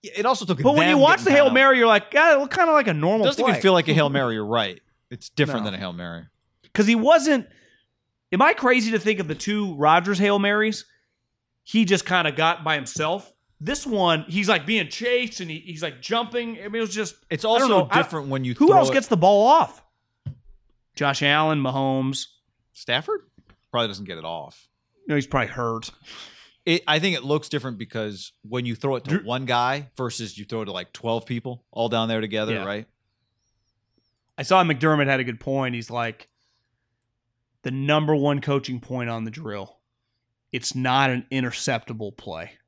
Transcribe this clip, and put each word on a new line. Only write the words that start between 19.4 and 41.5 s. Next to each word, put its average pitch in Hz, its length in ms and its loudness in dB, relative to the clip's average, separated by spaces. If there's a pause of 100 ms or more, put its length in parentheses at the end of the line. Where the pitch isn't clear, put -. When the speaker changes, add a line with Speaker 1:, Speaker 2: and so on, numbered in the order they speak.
Speaker 2:
off? 302 340 4 (1120)
Josh 143 280 -2
Allen, 151 380 2
Mahomes. 135 640 -2 (480)
Speaker 1:
Stafford? 160 480 -4 (500)
Probably 117 160 0
doesn't 98 180 -10
get 90 120 -12
it 80 80 -12
off. 80 420 -12 (400)
Speaker 2:
No, 151 80 0
he's 139 120 0
probably 127 200 -2
hurt. 113 440 -8 (760)
Speaker 1:
It, 170 220 0
I 151 120 2
think 180 160 0
it 123 80 -8
looks 147 240 -2
different 127 300 -6
because 107 640 -10
when 123 240 -8
you 117 100 -6
throw 139 220 -4
it - 80 -8
to 139 60 -12
Speaker 2:
Drew 165 140 -2
Speaker 1:
one 127 200 -6
guy 127 500 -2
versus 117 420 -8
you 101 80 -16
throw 110 180 -8
it - 20 -8
to, 98 60 -12
like, 90 220 -10
twelve 113 320 -4
people 120 460 -10
all 117 180 -2
down 113 200 0
there 110 120 -2
together, 107 340 -4
Speaker 2:
Yeah. 98 100 -8
Speaker 1:
right? 104 220 -8 (1500)
Speaker 2:
I 147 60 -10
saw 185 200 4
McDermott 151 440 2
had 135 120 0
a 131 40 -2
good 120 160 -8
point. 131 360 -4
He's 117 160 -10
like, 117 360 -8 (1300)
"The 127 100 -10
number 147 440 0
one 143 260 0
coaching 135 380 -4
point 123 300 -8
on 113 140 -6
the 110 80 -10
drill, 107 460 -12 (760)
it's 123 240 -8
not 127 340 0
an 123 220 -4
interceptable 120 840 -6